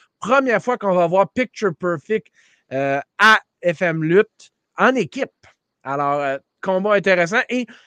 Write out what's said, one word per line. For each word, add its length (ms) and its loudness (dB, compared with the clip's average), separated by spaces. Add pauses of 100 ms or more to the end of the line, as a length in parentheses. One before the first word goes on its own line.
(200)
Première 440 0
fois 140 -2
qu'on 180 -2
va 120 2
voir 220 2
Picture 460 -4
Perfect, 520 -6 (440)
euh, 300 -2 (180)
à 220 6 (220)
F 180 0
M 200 -2
Lutte 500 0 (260)
en 180 2
équipe. 340 -6 (540)
Alors, 380 -4
euh, 160 -4 (240)
combat 320 0
intéressant. 560 2
Et 180 -4 (200)